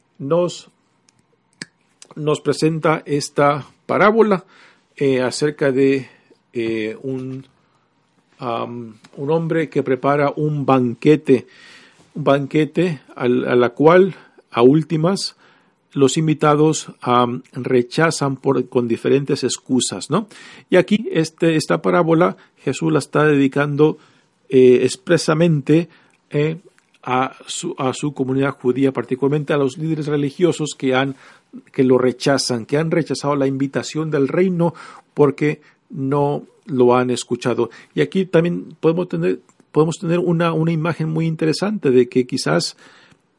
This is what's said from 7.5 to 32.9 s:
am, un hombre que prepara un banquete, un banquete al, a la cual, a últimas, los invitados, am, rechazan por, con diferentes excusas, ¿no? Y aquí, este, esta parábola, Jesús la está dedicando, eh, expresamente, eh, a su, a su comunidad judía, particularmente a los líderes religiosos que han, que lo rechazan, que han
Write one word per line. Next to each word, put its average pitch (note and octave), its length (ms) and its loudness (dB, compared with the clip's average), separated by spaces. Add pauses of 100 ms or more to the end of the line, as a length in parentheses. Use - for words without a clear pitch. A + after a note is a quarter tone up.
am, A#2+ 600 -8 (180)
un C#3+ 140 -6
hombre E3 380 -2
que C#3+ 140 -2
prepara C#3 520 0
un D3+ 320 -4
banquete, C3 800 2 (680)
un D#3 100 -8
banquete D3 760 0 (160)
al, B2+ 320 0
a B2+ 80 2
la A#2+ 140 2
cual, E3+ 440 4 (360)
a A#2 120 0
últimas, D#3+ 760 2 (580)
los C3+ 220 2
invitados, D#3 720 2 (100)
am, B2 420 0 (100)
rechazan C3 840 -2
por, C3+ 320 -2
con A#2+ 200 -2
diferentes C3 560 -2
excusas, A#2 680 -4
¿no? G#3 160 -2 (440)
Y F#3 60 4
aquí, G#3+ 340 2
este, E3 460 0
esta E3 260 -2
parábola, F3+ 540 2 (200)
Jesús D#3 360 -4
la D3+ 60 2
está D3 280 0
dedicando, C#3+ 720 2 (500)
eh, B2+ 340 6
expresamente, D#3 1080 0 (420)
eh, D#3 280 -2 (440)
a B2+ 320 -2 (120)
su, - 320 -8
a C3 160 -2
su D3 200 -6
comunidad C3+ 380 -2
judía, C3 400 0
particularmente C#3 600 -2
a D3+ 40 2
los C#3 200 -2
líderes D#3 300 -4
religiosos D3 680 -2
que C3 180 -2
han, C3+ 220 0 (560)
que C#3 100 0
lo B2+ 160 4
rechazan, B2 640 0
que C#3+ 140 -2
han D#3+ 120 -2